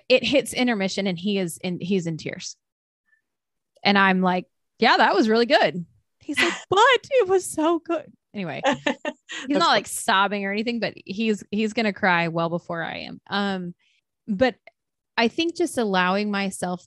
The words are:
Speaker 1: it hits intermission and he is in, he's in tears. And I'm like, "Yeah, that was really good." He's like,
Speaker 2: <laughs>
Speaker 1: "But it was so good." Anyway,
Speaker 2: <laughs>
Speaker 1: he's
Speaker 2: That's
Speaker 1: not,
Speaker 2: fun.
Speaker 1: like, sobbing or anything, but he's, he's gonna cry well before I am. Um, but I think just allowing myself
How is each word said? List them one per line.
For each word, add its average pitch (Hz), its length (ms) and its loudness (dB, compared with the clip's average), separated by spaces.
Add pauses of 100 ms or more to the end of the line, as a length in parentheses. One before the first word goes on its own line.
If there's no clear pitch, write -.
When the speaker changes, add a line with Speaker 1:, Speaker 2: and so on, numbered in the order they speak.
(100)
Speaker 1:
it 247 120 6
hits 240 300 0
intermission 202 540 0
and 180 120 -2
he 196 200 -2
is 180 260 -4
in, 180 160 -6
he's 175 260 0
in 165 120 -4
tears. - 380 -12 (1300)
And 202 140 4
I'm 190 240 4
like, 185 240 0 (340)
"Yeah, 277 200 4
that 269 160 4
was 262 160 4
really 233 160 4
good." 226 400 2 (340)
He's - 180 -8
like, 349 220 2
Speaker 2:
<laughs> - 100 -10
Speaker 1:
"But 381 100 4 (300)
it 508 180 4
was 370 220 2
so 320 280 0
good." 330 340 -8 (220)
Anyway, 165 280 -6
Speaker 2:
<laughs> - 40 0
Speaker 1:
he's 269 180 0
Speaker 2:
That's - 640 -8
Speaker 1:
not, 285 120 2
Speaker 2:
fun. 339 80 4
Speaker 1:
like, 226 180 2
sobbing 202 580 0
or 196 80 -4
anything, 226 280 -4
but 190 120 -4 (140)
he's, 214 440 -2
he's 214 220 -2
gonna 214 220 -2
cry 170 340 0
well 165 220 -2
before 170 320 -6
I - 160 -8
am. - 220 -14 (100)
Um, 190 440 -4 (520)
but 226 300 0 (600)
I 233 120 2
think 330 280 -4
just 349 220 -2
allowing 196 520 0
myself 190 560 -4